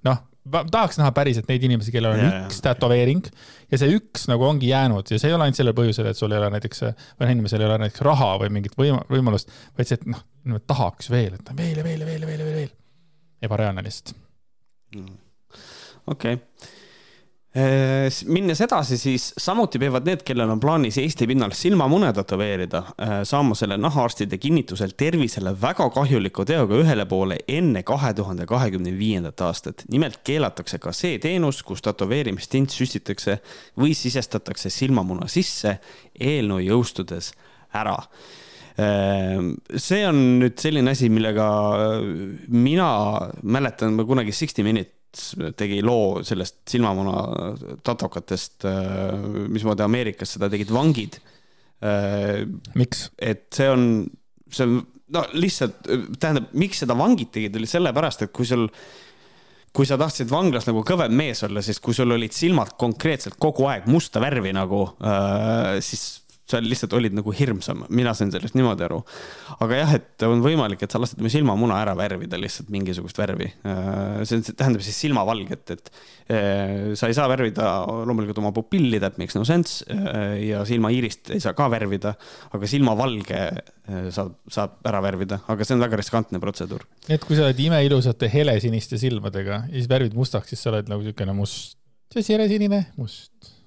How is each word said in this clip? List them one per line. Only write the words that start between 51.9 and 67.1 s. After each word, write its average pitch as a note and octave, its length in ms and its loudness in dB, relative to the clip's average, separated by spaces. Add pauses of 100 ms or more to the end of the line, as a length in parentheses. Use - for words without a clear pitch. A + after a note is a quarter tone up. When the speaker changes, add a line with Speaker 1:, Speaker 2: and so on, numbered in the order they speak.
Speaker 1:
Miks? - 400 0
Speaker 2:
et - 340 -4
see C3+ 240 2
on, B2 140 4 (640)
see B2+ 160 0
on, A#2+ 80 4 (400)
no E3+ 140 0
lihtsalt, D3+ 500 -2 (400)
tähendab, D3 320 0
miks F#3 320 -2
seda A#2+ 100 2
vangid E3 400 2
tegid, G#2+ 220 -4
oli A2+ 100 -4
sellepärast, D3 600 0
et - 80 -16
kui B2 100 0
sul, A#2 220 2 (1040)
kui C#3 140 4
sa C3+ 100 0
tahtsid C#3+ 320 -2
vanglas C#3+ 380 2
nagu A2 180 0
kõvem D3+ 300 2
mees C#3 320 0
olla, G2+ 160 -4
siis G#2+ 160 -4
kui A#2+ 160 -2
sul A#2+ 180 4
olid A2+ 220 -2
silmad F3 420 2
konkreetselt A#2+ 640 -2
kogu D3 320 2
aeg G2+ 160 -4
musta D#3 340 2
värvi A#2+ 320 0
nagu, F#2+ 300 0 (140)
äh, G#2 840 0
siis - 280 -6 (380)
sa A#2 180 0
lihtsalt A2+ 320 -2
olid A2+ 160 2